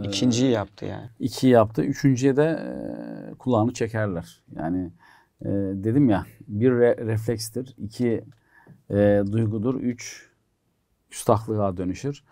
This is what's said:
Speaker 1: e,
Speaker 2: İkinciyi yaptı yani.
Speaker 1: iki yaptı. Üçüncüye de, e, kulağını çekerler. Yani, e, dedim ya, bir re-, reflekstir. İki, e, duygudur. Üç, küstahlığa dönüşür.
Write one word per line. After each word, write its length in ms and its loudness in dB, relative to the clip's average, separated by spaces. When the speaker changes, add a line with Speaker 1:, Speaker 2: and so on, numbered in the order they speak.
Speaker 1:
e, 40 -4
Speaker 2:
İkinciyi 420 2
yaptı 340 -2
yani. 240 -10
Speaker 1:
iki 280 -2
yaptı. 360 6
Üçüncüye 540 2
de, 60 4
e, 920 -6
kulağını 380 0
çekerler. 720 -6
Yani, 340 -4
e, 60 -6
dedim 360 2
ya, 160 0
bir 240 2
re-, 340 4
reflekstir. 720 -4
İki, 460 -2
e, 320 4
duygudur. 420 0
Üç, 560 -8
küstahlığa 640 -2
dönüşür. 560 -6